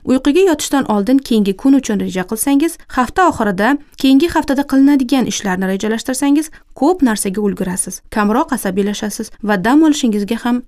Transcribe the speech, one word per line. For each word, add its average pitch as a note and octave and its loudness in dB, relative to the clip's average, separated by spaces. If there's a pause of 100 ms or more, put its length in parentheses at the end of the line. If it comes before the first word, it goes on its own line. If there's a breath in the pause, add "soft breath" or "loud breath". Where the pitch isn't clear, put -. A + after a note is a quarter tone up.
uyquga C#4 2
yotishdan D4+ 0
oldin G#3+ 2
keyingi G#3 0
kun C4+ 4
uchun A#3+ 0
reja F#3 -4
qilsangiz, C#4 0 (100)
hafta C4+ 0
oxirida G#3+ 0 (200)
keyingi C4+ 4
haftada C#4 -2
qilinadigan C4+ 2
ishlarni F#3+ -4
rejalashtirsangiz, B3+ -2 (240 soft breath)
ko'p F4+ 0
narsaga G#3+ -2
ulgurasiz. F#3+ -4
Kamroq A3+ 0
asabiylashasiz G3+ -4 (120)
va G3+ 0
dam C#4+ 4
olishingizga A#3 0
ham B3 -2